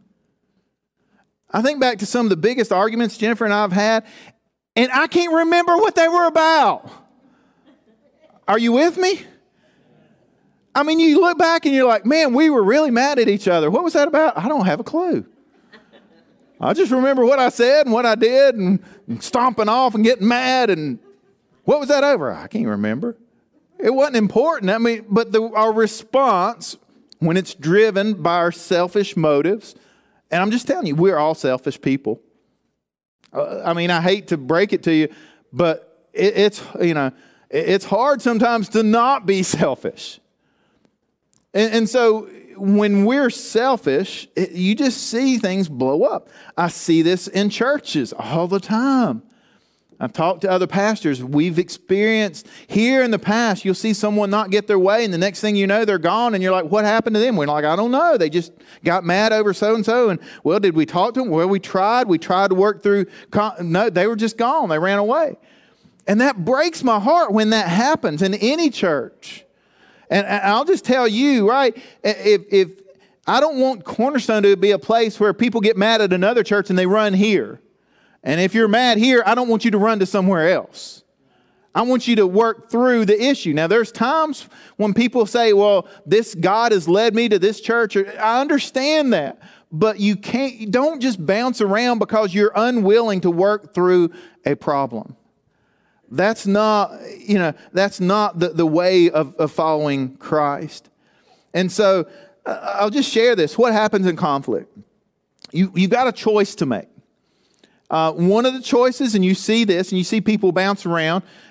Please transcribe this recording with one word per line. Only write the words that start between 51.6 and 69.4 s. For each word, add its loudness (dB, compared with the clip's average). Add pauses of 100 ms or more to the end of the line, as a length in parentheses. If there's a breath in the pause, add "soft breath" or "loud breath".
here 2
in -2
the 0
past, -2
you'll -2
see -2
someone -2
not -2
get -2
their 2
way, 2
and -4
the -4
next -2
thing -2
you 0
know, 0
they're 0
gone, 0
and -2
you're 0
like, 0
"What 0
happened 0
to 2
them?" 0
We're -2
like, -2
"I 0
don't -2
know. 2
They 0
just -4 (320 loud breath)
got 0
mad 0
over 2
so-and-so, 0
and, -4 (240 loud breath)
well, 0
did 0
we 2
talk -2
to -2
them? -4
Well, 0
we 0
tried. 0
We 2
tried 0
to -2
work 0
through 2 (260 loud breath)
con-," -4
no, 0
they 2
were -2
just -4
gone. -2
They 0
ran 0
away. -2 (720 soft breath)
And 2
that 0
breaks -2
my 2
heart 2
when 2
that 0
happens 0
in 0
any 0
church. -6 (640 soft breath)